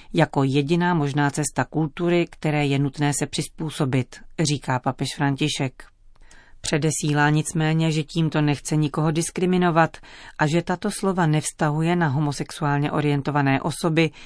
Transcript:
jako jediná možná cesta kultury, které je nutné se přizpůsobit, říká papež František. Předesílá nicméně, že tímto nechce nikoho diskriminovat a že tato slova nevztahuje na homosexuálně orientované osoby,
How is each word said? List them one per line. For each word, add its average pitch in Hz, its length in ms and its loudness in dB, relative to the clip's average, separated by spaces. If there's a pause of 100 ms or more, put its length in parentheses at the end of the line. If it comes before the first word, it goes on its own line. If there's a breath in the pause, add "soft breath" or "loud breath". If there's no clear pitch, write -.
(140 loud breath)
jako 147 300 2
jediná 147 500 2
možná 143 380 2
cesta 143 320 -2
kultury, 170 680 0
které 151 360 -2
je 139 140 2
nutné 143 400 0
se 160 60 -2
přizpůsobit, 139 920 -4 (240)
říká 139 400 0
papež - 360 -4
František. 139 680 -2 (800 soft breath)
Předesílá 147 680 0
nicméně, 160 600 2
že 156 120 0
tímto 160 380 0
nechce 147 340 0
nikoho 151 360 0
diskriminovat 170 840 0 (400 loud breath)
a 151 100 2
že 165 140 2
tato 180 300 -2
slova 190 340 0
nevztahuje 156 720 0
na 175 120 2
homosexuálně 143 840 -2
orientované 143 720 0
osoby, 160 500 0 (140 loud breath)